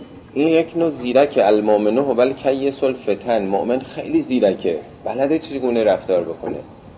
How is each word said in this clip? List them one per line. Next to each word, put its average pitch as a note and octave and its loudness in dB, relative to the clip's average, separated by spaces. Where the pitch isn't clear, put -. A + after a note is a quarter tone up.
این D3 0
یک E3 0
نوع E3 0
زیرک، C3 2
«المؤمن G#2+ 4
هو C3 0
الکیس C3+ 0
الفتن.» A2 -2
مؤمن G2 0
خیلی D3+ -4
زیرکه، G2 0
بلده C3+ -2
چگونه B2+ -2
رفتار F#2 2
بکنه. D#2+ -8